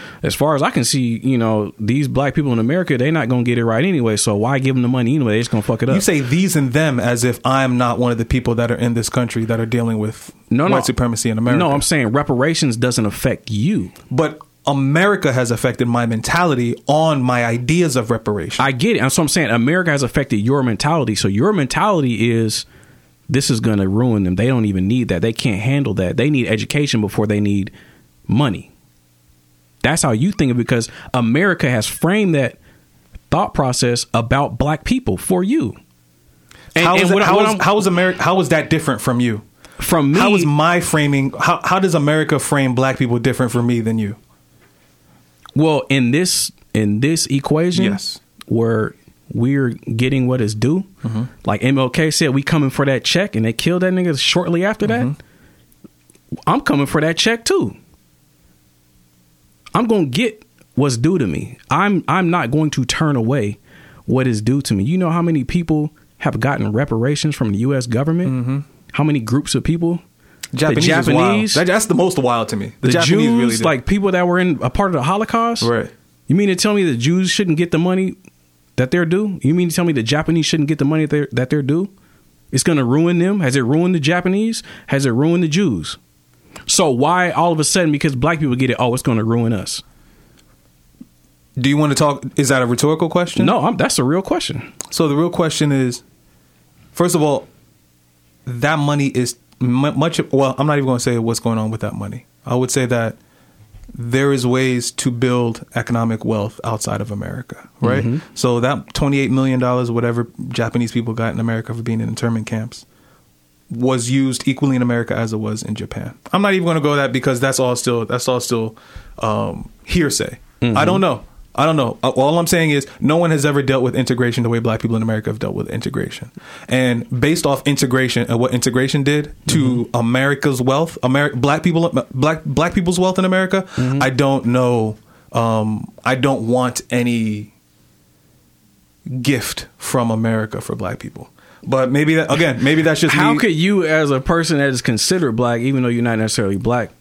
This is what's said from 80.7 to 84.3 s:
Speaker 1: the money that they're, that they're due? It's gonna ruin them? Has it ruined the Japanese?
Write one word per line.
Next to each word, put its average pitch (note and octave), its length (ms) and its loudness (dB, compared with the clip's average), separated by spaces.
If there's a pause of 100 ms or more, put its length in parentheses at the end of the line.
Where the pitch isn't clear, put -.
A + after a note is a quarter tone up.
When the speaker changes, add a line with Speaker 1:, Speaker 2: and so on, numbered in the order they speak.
Speaker 1:
the C#3 60 0
money D#3 200 2
that D3 60 -4
they're, D3 220 0
that B2+ 180 -2
they're D3 120 0
due? D#3 280 -2 (600)
It's C3 100 0
gonna D3+ 220 2
ruin E3 340 2
them? F#3+ 220 0
Has C3+ 160 0
it C3+ 80 2
ruined E3 300 2
the E3+ 60 0
Japanese? F#3 640 0 (240)